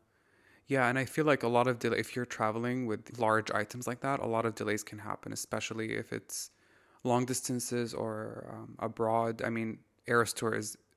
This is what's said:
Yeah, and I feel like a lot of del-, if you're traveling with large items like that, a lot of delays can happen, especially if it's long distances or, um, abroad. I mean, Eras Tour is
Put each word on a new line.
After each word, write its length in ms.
Yeah, 200
and 100
I 80
feel 200
like 180
a 40
lot 200
of 120
del-, 140
if 220
you're 100
traveling 600
with 320
large 340
items 340
like 140
that, 200
a 60
lot 200
of 100
delays 280
can 140
happen, 340
especially 640
if 180
it's 380
long 220
distances 680
or, 580
um, 280
abroad. 640
I 80
mean, 300
Eras 260
Tour 240
is 200